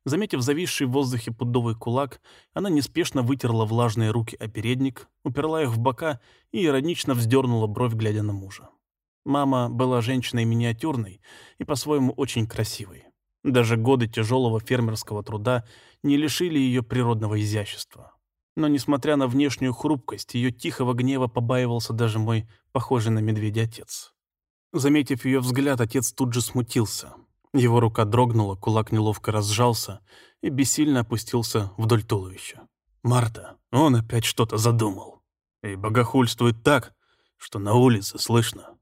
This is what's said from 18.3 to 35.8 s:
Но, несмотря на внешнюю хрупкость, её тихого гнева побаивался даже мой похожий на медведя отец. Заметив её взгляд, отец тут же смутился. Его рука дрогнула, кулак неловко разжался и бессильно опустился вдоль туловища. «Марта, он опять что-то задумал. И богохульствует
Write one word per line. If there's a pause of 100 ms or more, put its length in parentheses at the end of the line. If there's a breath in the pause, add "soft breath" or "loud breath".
Но,
несмотря
на
внешнюю
хрупкость,
её
тихого
гнева
побаивался
даже
мой (260 soft breath)
похожий
на
медведя
отец. (600)
Заметив
её
взгляд,
отец
тут
же
смутился. (400)
Его
рука
дрогнула,
кулак
неловко
разжался (420 soft breath)
и
бессильно
опустился
вдоль
туловища. (360)
«Марта, (160)
он
опять
что-то
задумал. (400)
И
богохульствует